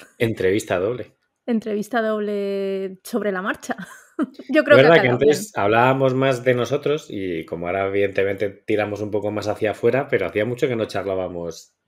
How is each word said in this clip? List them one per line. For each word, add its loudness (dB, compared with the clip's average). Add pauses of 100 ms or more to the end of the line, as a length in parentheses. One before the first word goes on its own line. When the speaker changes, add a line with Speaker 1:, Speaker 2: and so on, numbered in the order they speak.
(180)
Speaker 1:
Entrevista 0
doble. -4 (300)
Speaker 2:
Entrevista -4
doble -4
sobre -4
la -4
marcha. -6 (420)
<laughs> -6
Yo 4
creo 8
que 10
ha 8
Speaker 1:
Verdad 8
que 6
Speaker 2:
quedado 2
Speaker 1:
antes 2
Speaker 2:
bien. -2
Speaker 1:
hablábamos 4
más 0
de 4
nosotros -2
y -6
como -8
ahora -2
evidentemente 0
tiramos -4
un -6
poco -4
más -6
hacia -2
afuera, 0
pero 0
hacía -2
mucho -2
que -4
no -2
charlábamos -6 (140)